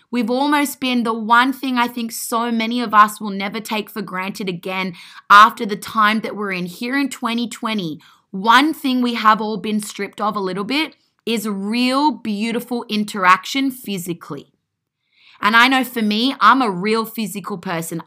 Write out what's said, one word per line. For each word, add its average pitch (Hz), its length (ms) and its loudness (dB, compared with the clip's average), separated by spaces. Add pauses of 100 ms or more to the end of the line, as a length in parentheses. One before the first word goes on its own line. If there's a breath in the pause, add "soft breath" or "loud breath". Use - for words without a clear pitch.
(100)
we've 233 200 -2
almost 285 500 0
been 247 240 0
the 233 100 -2
one 233 380 2
thing 254 260 -4
I 240 100 2
think 233 240 -8
so 233 380 -4
many 226 300 -2
of 226 120 -6
us 208 280 4
will 214 100 -6
never 196 300 -6
take 214 280 -6
for 214 140 -8
granted 185 460 -8
again 185 460 -6 (360 loud breath)
after 220 340 8
the 202 120 -4
time 214 440 2
that 214 160 -8
we're 202 160 -4
in 180 140 -4
here 240 320 -4
in 277 100 0
twenty 233 400 -4
twenty. 202 520 -6 (300 soft breath)
One 233 440 2
thing 254 260 -2
we 240 140 0
have 220 260 2
all 220 160 -4
been 214 240 -4
stripped 202 400 -8
of 208 160 -2
a 208 40 -4
little 190 240 -4
bit 285 320 -2 (280)
is 220 240 -2
real, 240 640 0
beautiful 233 800 -4
interaction 208 800 0
physically. 175 840 -10 (880 soft breath)
And 220 140 2
I 240 140 8
know 262 160 2
for 240 180 -4
me, 220 380 0
I'm 240 220 6
a 226 80 0
real 214 340 0
physical 202 540 -8
person. 170 480 -6